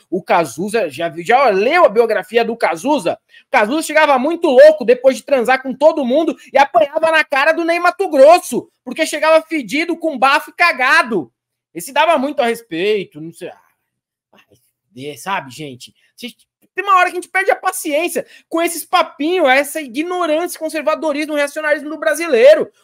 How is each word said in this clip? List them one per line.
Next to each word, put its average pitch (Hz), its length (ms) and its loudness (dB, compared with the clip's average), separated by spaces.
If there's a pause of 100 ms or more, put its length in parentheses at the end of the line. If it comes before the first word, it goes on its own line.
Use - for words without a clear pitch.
(100)
o 180 100 -4
Cazuza", 185 680 -2
já 165 180 -6
vi, 165 140 -12
já 233 280 2
leu 254 340 2
a 269 40 6
biografia 214 560 0
do 233 120 -6
Cazuza? 175 600 -2 (300)
O - 40 -20
Cazuza 254 320 0
chegava 294 360 2
muito 330 300 -2
louco 277 360 8
depois 254 320 2
de - 60 -14
transar 262 400 0
com 269 100 -8
todo 311 320 2
mundo 302 320 0 (160)
e 269 60 4
apanhava 311 540 0
na 311 100 2
cara 294 300 0
do 339 120 -4
Ney 339 140 -2
Matogrosso, 339 880 2 (160)
porque 294 220 -6
chegava 320 400 2
fedido, 320 500 -4
com 311 220 -6
bafo 277 320 0
e - 40 -20
cagado. 262 800 0 (400)
Esse - 200 -16
dava 311 260 2
muito 285 220 -4
a 240 60 0
respeito, 202 760 -6
não 165 120 -14
sei. 165 180 -16
Ah, - 100 -20 (720)
vai, - 840 -20
sabe, 160 360 -8
gente? 135 420 -18 (840)
Tem 370 60 -6
uma 415 120 2
hora 359 140 2
que 349 80 -8
a - 20 -8
gente - 80 -12
perde 381 220 -2
a 381 60 0
paciência 330 720 -4 (220)
com 330 140 -2
esses 339 220 -6
papinhos, 320 640 0
essa 277 320 0
ignorância, 330 800 -4
conservadorismo, 311 760 -4
reacionarismo 294 560 -4
do 311 80 -10
brasileiro. 302 720 4 (140)